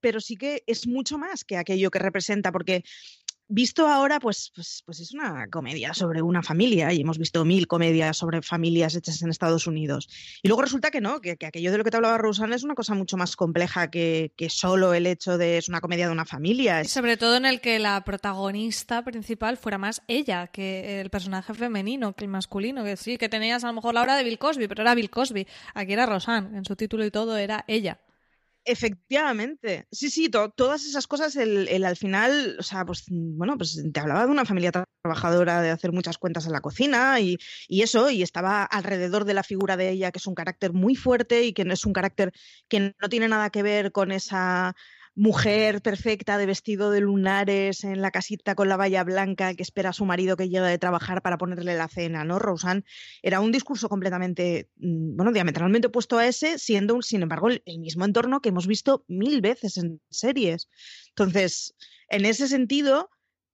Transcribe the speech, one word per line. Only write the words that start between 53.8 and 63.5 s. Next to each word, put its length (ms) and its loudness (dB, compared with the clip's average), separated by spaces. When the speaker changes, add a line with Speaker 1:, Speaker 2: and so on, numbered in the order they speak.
Speaker 1:
completamente, 840 -2
mm, 400 -2
bueno, 160 4
diametralmente 560 2
opuesto 320 2
a 80 4
ese, 320 0
siendo, 340 2
un, 80 0
sin 220 0
embargo, 260 0
el, 160 -2
el 140 -12
mismo 260 -4
entorno 360 2
que 80 0
hemos 180 0
visto 400 2
mil 340 0
veces 360 0
en 240 -6
series. 580 -2
Entonces, 640 0
en 160 0
ese 220 2
sentido, 600 2